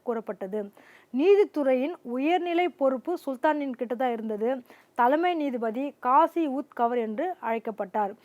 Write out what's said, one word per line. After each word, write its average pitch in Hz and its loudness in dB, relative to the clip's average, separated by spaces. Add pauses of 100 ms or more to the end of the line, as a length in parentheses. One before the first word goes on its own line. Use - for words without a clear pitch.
கூறப்பட்டது. 214 -6 (460)
நீதித்துறையின் 302 4
உயர்நிலை 339 0
பொறுப்பு 262 -2
சுல்தானின் 285 0
கிட்ட 247 -6
தான் 254 0
இருந்தது. 226 -4 (300)
தலைமை 311 2
நீதிபதி 254 -4
காசி 311 4
உத் 269 -6
கவர் 240 0
என்று 233 -2
அழைக்கப்பட்டார். 214 -4 (120)